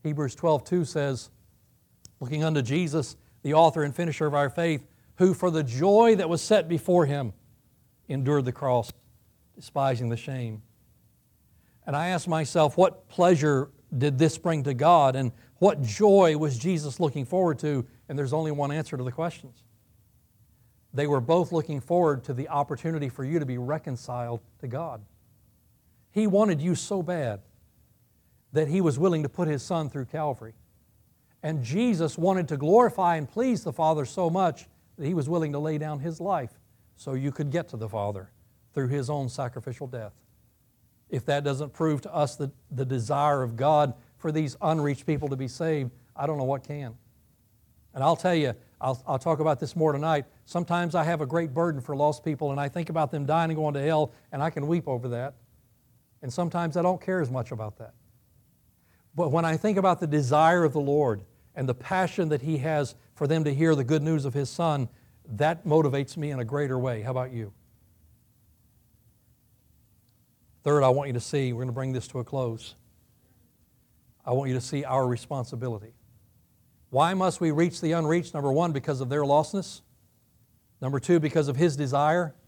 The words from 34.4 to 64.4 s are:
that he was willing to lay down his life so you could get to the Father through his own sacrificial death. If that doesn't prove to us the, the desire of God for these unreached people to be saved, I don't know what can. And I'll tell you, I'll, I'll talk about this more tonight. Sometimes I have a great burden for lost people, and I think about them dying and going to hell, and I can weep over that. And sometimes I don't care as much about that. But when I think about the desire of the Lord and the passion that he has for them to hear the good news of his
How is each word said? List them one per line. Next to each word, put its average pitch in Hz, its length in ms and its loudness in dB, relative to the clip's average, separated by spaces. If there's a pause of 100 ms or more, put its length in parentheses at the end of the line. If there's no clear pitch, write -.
that 143 100 -8
he 170 80 -2
was 147 140 -2
willing 160 240 -2
to 143 60 -4
lay 156 180 -4
down 151 220 -6
his 160 220 -8
life 170 380 -4 (380)
so - 180 -8
you 135 180 -4
could 147 180 -4
get 165 200 -4
to 127 60 -12
the 110 120 -8
Father 101 420 -6 (420)
through 135 160 -2
his 135 220 -4
own 139 180 -4
sacrificial 123 580 -10
death. 117 260 -12 (1000)
If 127 160 -4
that 143 180 0
doesn't 139 280 -4
prove 156 300 0
to - 120 -10
us 147 220 0
the, 143 140 -6 (200)
the 135 140 -4
desire 135 580 0
of 117 140 -4
God 143 380 4 (220)
for 156 160 -6
these 151 300 -2
unreached 151 420 0
people 147 240 -2
to 135 80 -4
be 131 120 -6
saved, 151 420 -2 (260)
I 143 100 -4
don't 151 120 -2
know 135 60 -2
what 135 180 -2
can. 143 320 -12 (1000)
And 131 100 -4
I'll 160 140 4
tell 180 180 0
you, 143 200 2 (260)
I'll, 127 260 -2
I'll 139 120 -2
talk 156 220 0
about 156 200 2
this - 160 -8
more 156 160 2
tonight. 147 320 0 (220)
Sometimes 175 480 -2
I 165 100 2
have 160 160 0
a 151 60 -2
great 160 260 -2
burden 160 280 0
for 143 140 -8
lost 147 300 0
people, 147 280 -2
and 139 80 -4
I 143 80 -2
think 165 200 -6
about 160 220 -2
them 143 160 -4
dying 160 240 2
and 156 60 -2
going 151 180 -2
to 139 80 -2
hell, 151 300 0 (200)
and 135 100 -4
I 160 80 -2
can 147 160 -6
weep 165 220 -2
over 127 200 -4
that. 123 260 -6 (880)
And 131 100 -8
sometimes 170 440 -2
I 175 60 0
don't 180 180 2
care 185 200 -2
as 139 100 -2
much 127 220 -6
about 107 260 -10
that. 117 140 -20 (1200)
But 170 160 0
when 165 140 2
I 160 120 2
think 208 200 0
about 185 240 2
the 180 60 -2
desire 151 580 4
of 147 80 2
the 156 80 0
Lord 139 420 0 (320)
and 135 140 -4
the 127 60 0
passion 185 560 -2
that 143 120 0
he 156 160 -2
has 147 380 -2 (180)
for 147 140 -2
them 160 160 2
to 147 100 0
hear 160 220 4
the 139 80 0
good 147 180 2
news 156 220 0
of 135 100 -4
his 139 160 -2